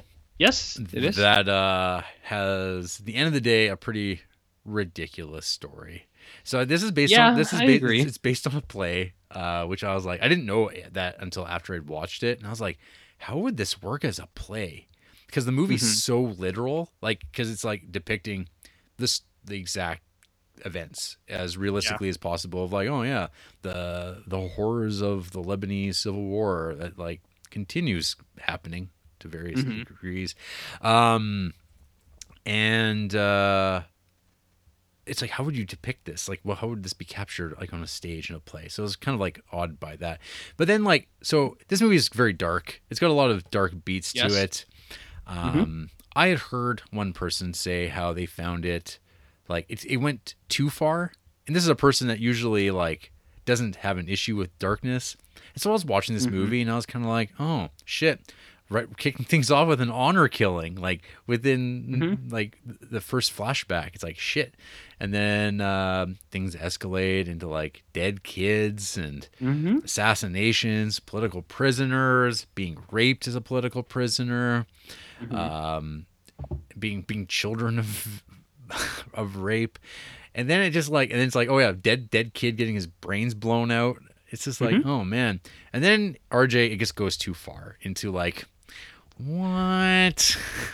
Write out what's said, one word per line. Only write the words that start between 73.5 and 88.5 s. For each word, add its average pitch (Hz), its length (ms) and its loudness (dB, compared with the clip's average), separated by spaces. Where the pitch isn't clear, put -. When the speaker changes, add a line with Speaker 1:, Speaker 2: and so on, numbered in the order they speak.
Speaker 2:
prisoner, 120 840 0
Speaker 1:
Mm-hmm. - 140 -6
Speaker 2:
um, 78 720 -4
being, 101 220 -4
being 101 260 -6
children 113 500 -2
of, 104 460 -6
<laughs> - 440 -8
of 101 240 -4
rape. 110 420 -2
And 123 160 -2
then 180 120 4
it 185 80 2
just, 151 200 0
like, 143 220 4
and 120 80 2
then 131 80 4
it's 120 80 0
like, 120 140 4
oh 135 100 6
yeah, 113 140 6
dead, 110 360 2
dead 113 240 2
kid 120 220 0
getting 113 200 0
his 92 120 -2
brains 101 460 -4
blown 113 360 2
out. 120 280 2
It's - 160 -10
just 135 160 -4
like, 120 140 4
Speaker 1:
Mm-hmm. 220 140 4
Speaker 2:
oh 131 140 0
man. 107 380 0
And 127 100 0
then 208 320 4
R 127 160 8
J, 120 200 4
it 107 120 -4
just 113 160 -2
goes 98 220 0
too - 160 -6
far - 480 -14
into, 98 300 -6
like, 87 340 -2